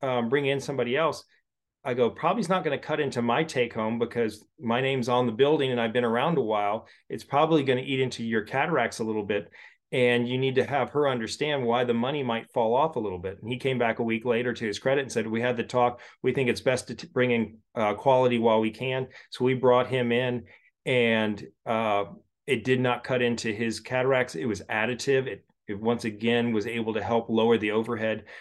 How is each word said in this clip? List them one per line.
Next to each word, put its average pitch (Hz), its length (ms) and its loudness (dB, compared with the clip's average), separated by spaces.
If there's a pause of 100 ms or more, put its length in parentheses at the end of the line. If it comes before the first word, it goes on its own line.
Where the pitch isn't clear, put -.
um, 123 260 0
bring 139 180 2
in 139 140 0
somebody 131 360 -2
else, 151 280 0 (640)
I 127 80 -2
go, 120 160 2
"Probably 180 300 0
is 170 80 -2
not 180 160 0
gonna 143 140 -2
cut 151 220 -4
into 131 220 -2
my 120 220 2
take 127 280 -2
home 113 280 -2
because 113 440 -2 (160)
my 120 200 0
name's 135 280 0
on 123 160 4
the 117 80 -2
building 139 380 4
and 120 100 0
I've 113 120 0
been 123 120 2
around 127 320 2
a 131 60 2
while. 107 460 0 (200)
It's - 160 -8
probably 156 380 4
gonna 127 200 2
eat 135 180 -2
into 120 240 -2
your 113 180 0
cataracts 135 560 0
a 117 60 -2
little 107 180 -2
bit. 98 260 -2 (440)
And 120 360 4
you 127 80 -2
need 131 200 0
to 127 80 4
have 127 260 -2
her 143 180 2
understand 131 560 -2
why 120 200 2
the 120 100 0
money 131 300 -2
might 113 260 -4
fall 117 240 0
off 156 220 0
a 120 40 -4
little 92 200 -6
bit." 95 200 -8
And 110 80 -12
he 123 80 -4
came 131 220 -2
back 113 220 0
a - 20 0
week 113 220 -2
later, 120 280 0
to 113 140 -6
his 101 140 -4
credit, 139 220 0
and 117 100 -10
said, 113 160 -2
"We 113 120 -2
had 123 160 0
the 127 60 -2
talk. 123 380 0 (240)
We 127 80 2
think 127 180 0
it's 120 100 -2
best 127 280 0
to 120 80 -10
t-, - 100 -14
bring 123 240 0
in, 113 280 -2 (180)
uh, 107 180 2
quality 127 460 4
while 110 200 4
we 110 120 0
can." 131 340 -4 (240)
So - 140 -4
we 131 100 2
brought 123 320 4
him 123 240 0
in, 123 340 0 (400)
and, 113 560 2 (240)
uh, 110 420 0 (420)
it 123 160 0
did 127 160 2
not 123 240 0
cut 127 180 0
into 117 300 0
his 110 260 -4
cataracts. 127 560 0
It 156 120 -6
was 101 160 -4
additive. 123 680 -2
It, 101 160 -12 (240)
it 104 120 -6
once 113 240 0
again 117 480 0
was 107 140 0
able 113 280 -4
to 107 80 -4
help 113 260 -2
lower 113 300 4
the 104 140 -2
overhead. 110 520 -2 (160)